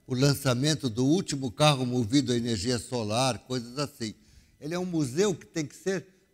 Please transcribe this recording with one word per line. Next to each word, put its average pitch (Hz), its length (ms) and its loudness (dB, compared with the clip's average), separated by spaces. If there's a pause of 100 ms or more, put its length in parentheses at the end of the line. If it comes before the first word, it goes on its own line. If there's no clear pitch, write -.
o 127 80 -4
lançamento 135 760 2
do 117 160 0
último 143 480 0
carro 147 320 4
movido 123 480 2
à 120 60 2
energia 117 400 0
solar, 117 640 -2
coisas 123 400 -8
assim. 120 340 -6 (460)
Ele 156 160 -8
é 180 40 -2
um 185 60 -4
museu 170 480 0
que - 140 -10
tem 156 180 -4
que - 100 -16
ser 190 300 -4 (280)